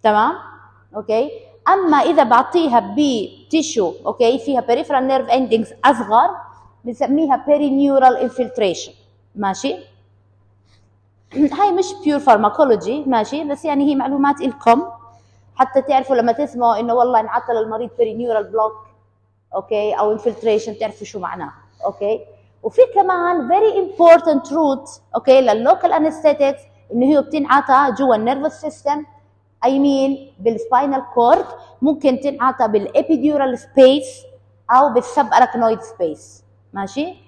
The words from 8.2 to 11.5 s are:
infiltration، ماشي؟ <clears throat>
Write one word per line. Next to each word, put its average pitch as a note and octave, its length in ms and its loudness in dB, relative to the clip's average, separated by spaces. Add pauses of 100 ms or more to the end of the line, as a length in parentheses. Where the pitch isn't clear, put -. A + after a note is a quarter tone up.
infiltration، A3 600 -4 (440)
ماشي؟ G3+ 420 -6 (1600)
<clears throat> C#4+ 260 0